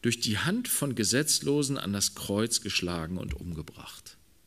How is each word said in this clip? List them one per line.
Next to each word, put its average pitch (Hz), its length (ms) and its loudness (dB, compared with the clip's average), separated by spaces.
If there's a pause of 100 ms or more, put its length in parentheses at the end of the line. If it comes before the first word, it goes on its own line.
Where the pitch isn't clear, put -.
durch 120 180 2
die 107 200 0
Hand 196 280 0
von 139 280 0
Gesetzlosen 135 840 2
an 98 160 -2
das 98 220 0
Kreuz 107 460 0
geschlagen 87 560 -2
und - 160 -4
umgebracht. - 840 -10 (280)